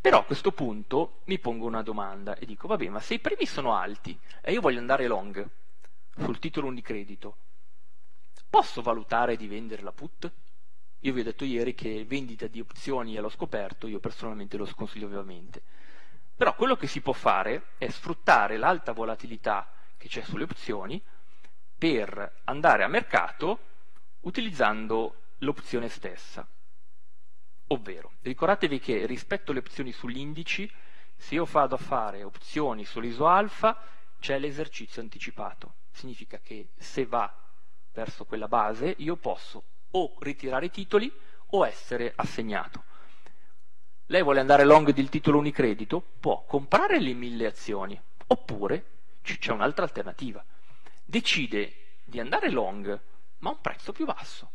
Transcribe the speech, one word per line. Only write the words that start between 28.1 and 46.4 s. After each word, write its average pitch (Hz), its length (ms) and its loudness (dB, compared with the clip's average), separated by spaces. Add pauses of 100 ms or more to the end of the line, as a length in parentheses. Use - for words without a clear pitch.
ricordatevi 160 580 2
che 107 240 0
rispetto 123 460 -2
alle 131 100 0
opzioni 127 320 -4
sugli 120 240 -4
indici, 151 500 -4 (480)
se - 200 -4
io 165 100 2
vado 143 300 4
a 127 40 0
fare 104 440 -2
opzioni 110 640 -2
sull'isoalfa, 170 880 2 (420)
c'è 139 200 0
l'esercizio 139 640 -2
anticipato. - 720 -4 (160)
Significa 120 480 -4
che - 360 -4
se - 300 0
va 110 260 2 (600)
verso 113 320 -4
quella 107 240 -2
base, 113 480 2
io 156 200 -2
posso - 460 -2 (280)
o 185 300 0
ritirare 135 440 -2
i 175 60 -2
titoli 208 420 2 (360)
o 185 180 4
essere 120 500 -2
assegnato. 110 680 0 (1300)
Lei 180 140 6
vuole 139 160 6
andare 139 240 10
long 147 260 12
del 135 180 4
titolo 151 300 4
Unicredito? 135 640 2 (180)
Può - 260 0